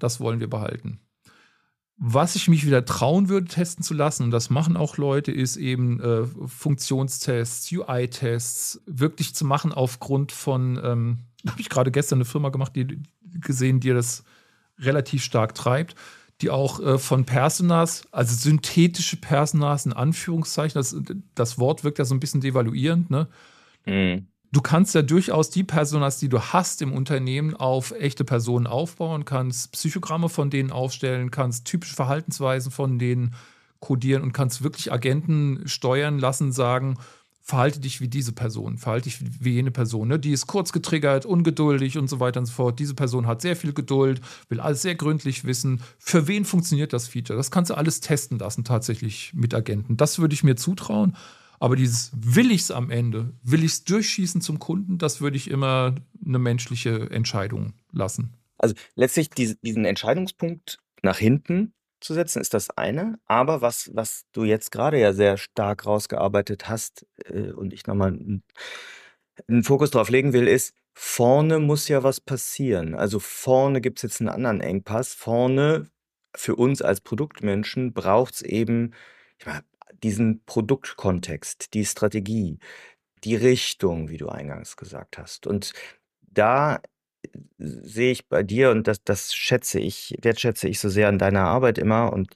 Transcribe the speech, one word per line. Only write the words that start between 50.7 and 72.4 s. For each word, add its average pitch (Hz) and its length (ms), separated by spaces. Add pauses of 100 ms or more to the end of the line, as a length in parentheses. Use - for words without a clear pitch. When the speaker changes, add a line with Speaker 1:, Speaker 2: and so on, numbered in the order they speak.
Speaker 1:
Aber 123 140
dieses 120 400
will 127 380
ich's 175 180
am 123 180
Ende, 117 440 (100)
will 156 220
ich's - 180
durchschießen 185 580
zum 156 200
Kunden, 180 360
das 160 240
würde 143 160
ich 131 140
immer 131 460 (280)
eine 131 140
menschliche 120 720
Entscheidung 107 640 (180)
lassen. 98 440 (240)
Speaker 2:
Also 113 180 (180)
letztlich 147 360
diese, 113 260
diesen 113 280
Entscheidungspunkt 165 960 (240)
nach 95 160
hinten 147 540 (260)
zu - 160
setzen, 165 260
ist - 140
das 104 160
eine. 175 560
Aber 156 340
was, 120 320
was 110 380
du 113 140
jetzt 107 260
gerade 135 300
ja 104 120
sehr 98 240
stark 101 480
rausgearbeitet 101 840
hast, - 360 (200)
äh, 95 260
und 95 220
ich - 160
nochmal 98 240
n-, - 320 (1040)
einen 117 160
Fokus 139 260
drauf 113 200
legen 131 220
will, 123 140
ist, 123 280 (200)
vorne 147 640
muss 151 300
ja 135 160
was 135 160
passieren. 107 760